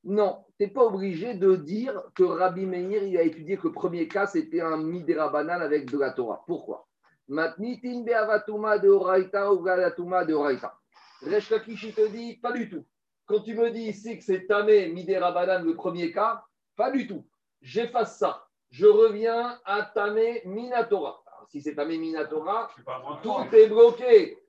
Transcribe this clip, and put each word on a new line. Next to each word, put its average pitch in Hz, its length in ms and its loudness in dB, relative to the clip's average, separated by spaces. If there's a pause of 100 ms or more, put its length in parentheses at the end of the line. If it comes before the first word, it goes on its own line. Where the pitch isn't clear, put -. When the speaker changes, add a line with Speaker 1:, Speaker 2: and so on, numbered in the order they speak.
Speaker 1:
Non, 196 400 0 (140)
t'es 202 100 0
pas 247 160 2
obligé 196 500 -2
de 185 220 4
dire 196 460 -6 (120)
que - 80 2
Rabbi 180 440 0
Meir, 185 360 -4
il 196 160 -2
a 165 40 4
étudié 160 340 -2
que 175 100 -8
le 160 60 -2
premier 170 340 -4
cas, 196 200 -2
c'était 165 340 -4
un 160 160 -4
Midirabanan 156 840 -4
avec 143 300 -2
de 143 80 -4
la 135 140 0
Torah. 110 340 -8
Pourquoi ? - 400 -10 (420)
Matnitin 226 760 -6
be'avatuma 214 760 0
de 196 100 6
oraita 196 640 4
ou 185 100 2
galatuma 180 640 0
de 156 100 0
oraita. 143 400 -2 (480)
Resh 196 280 -2
Lakish, 220 320 -4
il 220 120 -12
te 214 140 4
dit, 226 280 -10
pas 240 160 -6
du 247 180 -6
tout. 160 140 -12 (420)
Quand 208 140 0
tu 214 140 -10
me 233 160 0
dis 226 180 -10
ici 214 280 -10
que - 80 -20
c'est 185 220 -2
Tamé 208 420 4
Midirabanan 180 760 -2
le 165 100 0
premier 175 380 -6
cas, 170 320 -2 (320)
pas 247 140 0
du 269 160 -2
tout. 190 200 -14 (340)
J'efface 220 580 -4
ça. - 280 -4 (240)
Je 139 160 2
reviens 226 800 4
à 202 180 -2
Tamé 220 640 -2
Minatora. 214 800 -4
Alors, - 240 -20
si 147 100 -14
c'est 143 140 -8
Tamé 156 240 -4
Minatora, 160 800 -6
Speaker 2:
C'est - 80 -20
pas - 160 -12
moi. - 220 -12
Speaker 1:
tout 214 320 -4
est 220 140 12
bloqué. 233 680 6 (100)